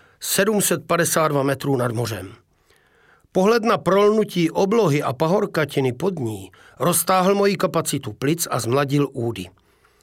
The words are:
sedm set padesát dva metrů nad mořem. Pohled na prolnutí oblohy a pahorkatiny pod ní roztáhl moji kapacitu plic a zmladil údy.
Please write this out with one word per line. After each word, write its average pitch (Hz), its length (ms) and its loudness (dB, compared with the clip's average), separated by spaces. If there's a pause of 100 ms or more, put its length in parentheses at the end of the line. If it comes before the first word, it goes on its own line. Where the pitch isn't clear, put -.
(200)
sedm 202 420 0
set - 260 -2
padesát 165 400 2
dva 143 160 0
metrů 139 320 -2
nad 120 160 0
mořem. 107 420 -6 (1000)
Pohled 208 320 2
na 220 140 2
prolnutí 202 720 2
oblohy 190 520 2
a 127 100 -2
pahorkatiny 160 800 0
pod 165 260 -4
ní 107 320 -8 (280)
roztáhl 185 560 2
moji 202 200 2
kapacitu 147 580 -2
plic 156 380 -2
a 127 80 -2
zmladil 135 540 0
údy. 113 320 -6 (580)